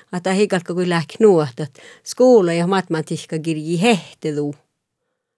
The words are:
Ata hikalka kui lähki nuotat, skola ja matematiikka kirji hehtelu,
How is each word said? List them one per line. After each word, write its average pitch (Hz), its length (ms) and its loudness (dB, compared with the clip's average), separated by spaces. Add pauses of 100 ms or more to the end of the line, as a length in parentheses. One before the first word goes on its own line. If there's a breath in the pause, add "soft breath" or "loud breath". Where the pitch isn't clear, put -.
(100)
Ata 180 220 -6
hikalka 190 400 -2
kui 180 160 -2
lähki 165 300 -4
nuotat, 160 540 2 (300 loud breath)
skola 226 500 4
ja 170 140 -2
matematiikka 170 720 -4
kirji 160 420 -4
hehtelu, 156 720 -2 (840)